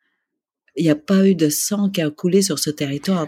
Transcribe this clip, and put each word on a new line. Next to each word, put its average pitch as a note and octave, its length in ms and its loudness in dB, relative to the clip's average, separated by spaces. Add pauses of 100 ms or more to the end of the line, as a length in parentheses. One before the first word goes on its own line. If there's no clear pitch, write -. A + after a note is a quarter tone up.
(760)
il E3+ 100 -2
y D#3 60 4
a D3 40 2
pas F#3+ 320 2
eu G3 60 4
de D#3 160 2
sang G3+ 400 -2
qui F#3+ 120 -2
a D3 100 -2
coulé F#3 320 0
sur D#3+ 160 -4
ce - 100 -4
territoire D3 580 -4